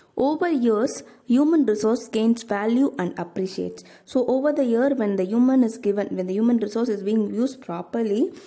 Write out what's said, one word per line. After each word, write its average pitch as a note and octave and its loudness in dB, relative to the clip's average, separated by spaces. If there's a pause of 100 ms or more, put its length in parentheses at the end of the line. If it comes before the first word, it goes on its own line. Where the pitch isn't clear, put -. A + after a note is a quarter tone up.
(180)
Over D#4 0
years, A#3+ 0 (220)
human D4 4
resource A3 0
gains A3+ 0
value A3+ 0
and F3 -4
appreciates. F3+ -8 (220)
So B3 0
over C4 2
the D4 2
year, B3 2
when G#3 -2
the F#3+ 0
human B3 4
is A3+ -2
given, G3+ 0 (100)
when F#3 -4
the F#3 -4
human A#3 2
resource A3+ -2
is G3+ -2
being G#3 0
used B3+ -2
properly, G#3+ -4 (160)